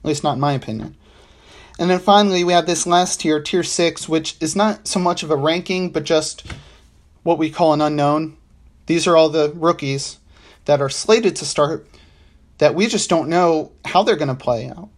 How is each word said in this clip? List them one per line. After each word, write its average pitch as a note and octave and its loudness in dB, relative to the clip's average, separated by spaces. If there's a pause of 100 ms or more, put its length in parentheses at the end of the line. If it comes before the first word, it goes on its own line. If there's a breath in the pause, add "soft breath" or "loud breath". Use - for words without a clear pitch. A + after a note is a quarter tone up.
At - -6
least D3+ -2
not D3 0
in B2+ -6
my C#3+ 0
opinion. A2 -8 (800 soft breath)
And E3+ 0
then F3+ 2
finally, G3 4
we F3 2
have E3+ 4
this F3 -2
last F3 2
tier, D#3 0
tier F3 -2
six, E3 -2
which D#3+ -4
is D3+ -4
not G#3 0
so - -2
much F3 -2
of D#3 -6
a D3 2
ranking, F3 -2
but D3+ -6
just D#3 -2 (800 loud breath)
what E3 0
we D#3 -2
call D#3+ 2
an D3 2
unknown. D3+ -2 (500)
These E3 0
are F3 4
all D#3+ 6
the D3+ 0
rookies D#3+ -4 (480 soft breath)
that C#3+ 2
are C3+ -2
slated A3 2
to D3 -8
start D3+ -2 (720 soft breath)
that D3 2
we F#3+ 2
just A#3+ -2
don't D#3+ 0
know E3+ 0 (120)
how - 2
they're A3 2
gonna C#3+ -2
play B2+ -4
out. F3 -18